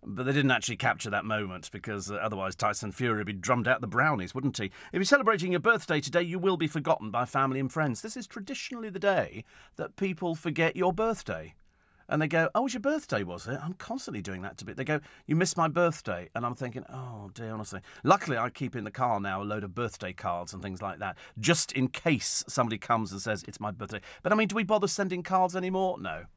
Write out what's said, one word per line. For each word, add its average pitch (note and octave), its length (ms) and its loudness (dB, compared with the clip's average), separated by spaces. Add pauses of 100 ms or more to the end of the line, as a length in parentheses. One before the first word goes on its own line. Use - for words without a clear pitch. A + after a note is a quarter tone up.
But A2 220 -4
they C3+ 60 2
didn't C#3 180 6
actually A#2+ 280 0
capture A2 320 0
that G2+ 140 0
moment G2+ 460 -4
because, G2+ 400 -6
uh, G2+ 60 -4
otherwise F#2+ 400 -4
Tyson G#2 340 0
Fury A#2 280 0
would G#2 100 -2
be G#2+ 40 -4
drummed A#2 360 0
out B2 120 4
the A#2 60 -6
brownies, A2+ 480 2
wouldn't C3+ 240 -2
he? A2 60 -2
If - 300 -10
you're F#3+ 100 2
celebrating G#3 480 4
your F3 80 4
birthday F#3 400 4
today, D3+ 220 2
you F3 180 -2
will F#3 160 4
be D#3+ 100 0
forgotten D3 460 0
by A#2+ 120 2
family C3+ 360 0
and C3+ 120 -2
friends. C#3+ 300 0
This A3 140 -8
is B3+ 100 -10
traditionally A#3 640 -8
the F#3 80 -8
day E3+ 460 2 (320)
that - 180 -8
people F3+ 400 0
forget D#3+ 400 0
your F3+ 180 2
birthday. E3 600 -2 (540)
And D3+ 120 2
they D#3 60 2
go, E3 260 2
"Oh, A3 100 2
it - 20 2
was B3+ 100 -2
your A3+ 60 -4
birthday, C#4 420 0
was F2 240 -8
it?" B2 160 -4
I'm F3 120 -6
constantly - 480 -8
doing F#2 200 -6
that G2 160 -10
to - 60 -14
people. - 140 -10
They C3+ 60 -2
go, D3+ 140 0 (260)
"You D3+ 120 2
missed E3+ 200 4
my D#3+ 120 4
birthday." D#3 640 0
And A#2 100 -2
I'm A#2+ 120 -2
thinking, B2 320 -8
"Oh, A#2+ 440 -10
dear, A2+ 200 -10
honestly." G#2+ 280 -8 (220)
Luckily, D#3+ 340 6
I A#2 140 0
keep A#2+ 240 -6
in A#2 80 -4
the G2+ 80 -6
car A#2+ 300 0
now G2 200 -2
a G2+ 40 -4
load G#2 180 -2
of G2 100 -6
birthday G#2 400 -4
cards F2 400 -4
and F#2+ 80 -10
things F#2 220 -6
like F#2 160 -6
that, F#2+ 180 -6 (220)
just C#3 320 4
in C3 160 2
case - 640 0
somebody A2+ 280 0
comes A2 360 0
and G2 80 -6
says, G#2 260 -2
"It's - 140 -12
my G#2+ 100 -4
birthday." G2+ 300 -8 (240)
But, F#3 80 4
I - 20 6
mean, A3 140 4
do G3+ 80 0
we A3+ 80 2
bother G3+ 240 4
sending F#3 340 -2
cards F#3 320 4
anymore? F#3 460 0
No. E2 240 -6 (120)